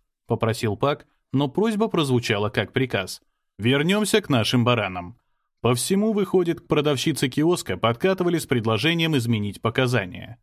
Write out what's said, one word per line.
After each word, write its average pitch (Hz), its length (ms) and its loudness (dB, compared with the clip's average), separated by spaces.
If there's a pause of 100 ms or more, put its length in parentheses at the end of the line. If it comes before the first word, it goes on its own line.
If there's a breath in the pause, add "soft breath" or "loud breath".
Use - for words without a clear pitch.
(260)
попросил 113 500 -2
Пак, 147 300 -2 (260)
но 139 160 0
просьба 214 400 0
прозвучала 120 640 0
как 104 220 -2
приказ. 117 500 -4 (360)
"Вернёмся 170 640 2
к 196 80 -16
нашим 120 360 2
баранам. 95 540 -2 (420)
По 120 140 2
всему, 196 380 0
выходит, 185 480 0
к - 60 -20
продавщице 147 640 0
киоска 151 480 -2
подкатывали 175 600 0
с - 80 -6
предложением 143 720 0
изменить 113 440 -2
показания. 120 840 -2